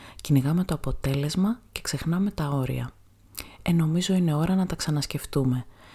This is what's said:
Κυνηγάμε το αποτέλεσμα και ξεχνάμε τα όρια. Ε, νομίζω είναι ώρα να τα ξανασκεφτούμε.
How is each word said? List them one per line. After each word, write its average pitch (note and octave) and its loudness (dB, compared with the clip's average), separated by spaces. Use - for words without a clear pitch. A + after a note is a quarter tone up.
Κυνηγάμε D3 4
το F3 -2
αποτέλεσμα D3 0
και - -6
ξεχνάμε F3+ -2
τα D#3 -4
όρια. B2+ -2
Ε, F3 0
νομίζω E3+ 2
είναι E3+ 4
ώρα E3 2
να F#3+ 2
τα F3+ -4
ξανασκεφτούμε. C#3 -2